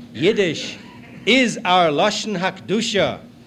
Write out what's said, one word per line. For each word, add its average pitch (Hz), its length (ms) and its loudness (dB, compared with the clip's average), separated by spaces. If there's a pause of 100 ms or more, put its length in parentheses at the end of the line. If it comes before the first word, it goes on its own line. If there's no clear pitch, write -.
(140)
Yiddish 170 640 -2 (480)
is 240 380 2
our 180 260 4
Lashon 208 480 -2
HaKdusha, 180 800 -2 (260)